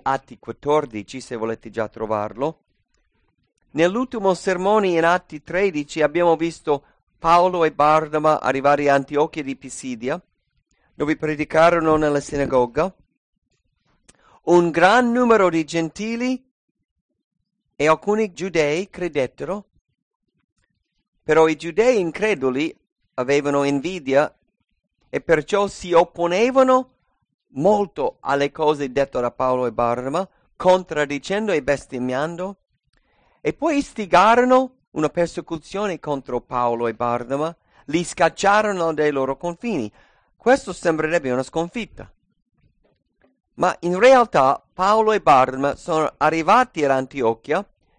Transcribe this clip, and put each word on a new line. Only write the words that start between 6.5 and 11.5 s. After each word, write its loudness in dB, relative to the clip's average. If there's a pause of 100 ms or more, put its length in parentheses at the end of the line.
Paolo 2
e 2
Barnaba 2
arrivare 0
a 4
Antiochia -2
di -10
Pisidia, -8 (760)
dove -4
predicarono 2